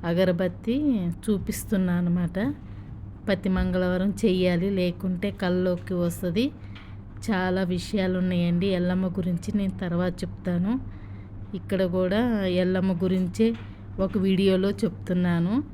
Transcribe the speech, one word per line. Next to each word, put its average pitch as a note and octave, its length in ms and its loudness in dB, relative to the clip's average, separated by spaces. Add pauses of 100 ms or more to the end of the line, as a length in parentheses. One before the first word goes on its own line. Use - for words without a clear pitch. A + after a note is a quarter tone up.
అగరబత్తి F#3 1000 2
చూపిస్తున్నా F#3+ 840 0
అన్నమాట. F3+ 600 0 (720)
ప్రతి F#3+ 220 0
మంగళవారం F#3 640 2 (120)
చెయ్యాలి, F3+ 440 4
లేకుంటే F#3 600 0
కల్లోకి F3+ 640 0
వస్తది. F3 580 0 (800)
చాలా F#3 320 2
విషయాలు F#3 540 0
ఉన్నాయండి F3 500 2
ఎల్లమ్మ F3+ 400 2
గురించి, F3+ 500 -2
నేను F#3+ 200 -2
తర్వాత F3 460 -2
చెప్తాను. F#3 560 -2 (760)
ఇక్కడ F#3+ 280 0
కూడా F#3+ 640 2
ఎల్లమ్మ F#3 480 2
గురించే F#3 600 2 (460)
ఒక F#3+ 180 0
వీడియోలో F#3+ 540 4
చెప్తున్నాను F3+ 920 0 (100)